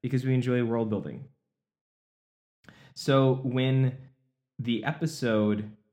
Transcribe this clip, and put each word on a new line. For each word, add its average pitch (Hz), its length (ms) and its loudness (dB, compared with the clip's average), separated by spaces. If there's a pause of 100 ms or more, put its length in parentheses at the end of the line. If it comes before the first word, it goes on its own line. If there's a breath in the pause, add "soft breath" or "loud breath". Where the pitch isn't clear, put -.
because 127 220 -2
we 131 100 2
enjoy 123 280 2
world 117 260 0
building. 80 360 -6 (1700 loud breath)
So 135 480 4
when 131 540 0 (640)
the 113 240 -2
episode 107 840 0 (240)